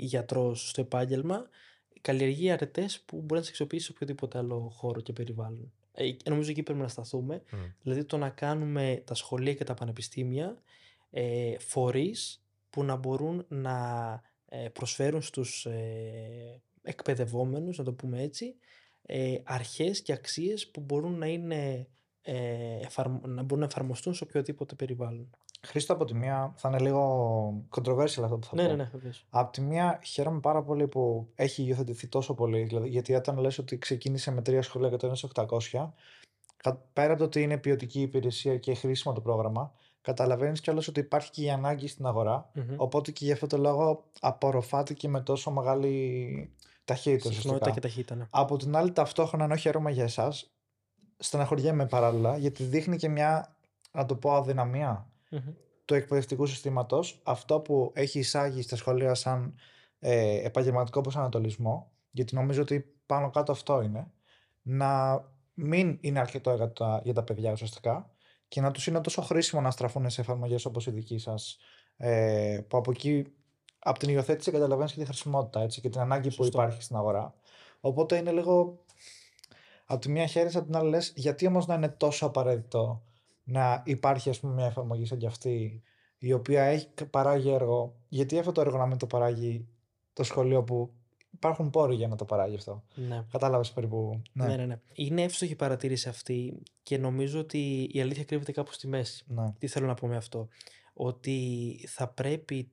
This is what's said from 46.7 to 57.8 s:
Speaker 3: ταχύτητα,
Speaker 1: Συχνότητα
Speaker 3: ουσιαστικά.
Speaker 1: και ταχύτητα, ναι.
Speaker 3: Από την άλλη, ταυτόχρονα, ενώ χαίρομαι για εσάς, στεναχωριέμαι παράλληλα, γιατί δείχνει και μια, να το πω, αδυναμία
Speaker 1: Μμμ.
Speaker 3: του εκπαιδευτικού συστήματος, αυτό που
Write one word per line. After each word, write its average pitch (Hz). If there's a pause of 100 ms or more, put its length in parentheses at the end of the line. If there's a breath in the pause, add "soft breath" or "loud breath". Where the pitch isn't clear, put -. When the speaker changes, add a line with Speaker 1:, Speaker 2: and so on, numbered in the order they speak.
Speaker 3:
ταχύτητα, 127
Speaker 1:
Συχνότητα 113
Speaker 3:
ουσιαστικά. 135
Speaker 1:
και 113
ταχύτητα, 120
ναι. 117
Speaker 3:
Από 139
την 139
άλλη, 175
ταυτόχρονα, 160
ενώ 151
χαίρομαι 156
για 127
εσάς, 120 (640)
στεναχωριέμαι 143
παράλληλα, 117
γιατί 139
δείχνει 156
και 160
μια, 151 (360)
να 127
το 127
πω, 143
αδυναμία 131 (220)
Speaker 1:
Μμμ. 147 (320)
Speaker 3:
του -
εκπαιδευτικού 139
συστήματος, 131
αυτό 151
που 139